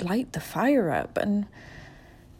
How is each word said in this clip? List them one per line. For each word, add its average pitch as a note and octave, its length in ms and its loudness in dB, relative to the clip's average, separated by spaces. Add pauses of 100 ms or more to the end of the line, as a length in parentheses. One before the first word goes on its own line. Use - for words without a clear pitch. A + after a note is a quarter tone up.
light G#3 320 -2
the D#3 80 -6
fire A#3 500 2
up. - 240 -2
And G3+ 300 2 (960)